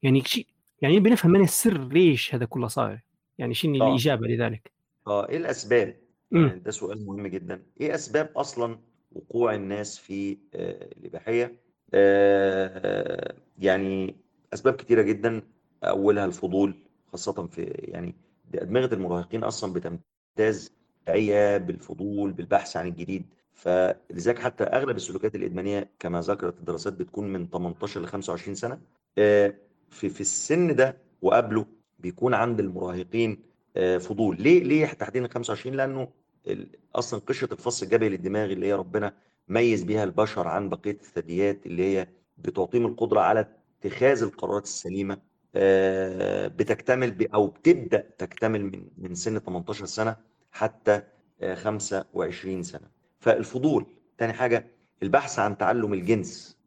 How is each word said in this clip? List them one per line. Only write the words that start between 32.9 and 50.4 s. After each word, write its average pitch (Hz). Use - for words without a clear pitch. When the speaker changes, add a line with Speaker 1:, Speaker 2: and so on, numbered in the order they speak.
Speaker 2:
آه، 92
فضول. 95
ليه، 170
ليه 151
تحديدا -
خمسة 117
وعشرين؟ 127
لأنه 135
ال-، -
أصلا 117
قشرة 127
الفص -
الجبهي 107
للدماغ 95
اللي 92
هي 101
ربنا 98
ميز 110
بيها 107
البشر 95
عن 92
بقية 90
الثدييات 95
اللي 90
هي 90
بتعطيهم 95
القدرة 107
على 107
اتخاذ 117
القرارات 101
السليمة، 98
آه، 95
بتكتمل 120
ب-، 95
أو 107
بتبدأ 113
تكتمل 110
من، 95
من 90
سن 107
تمنتاشر 92
سنة 110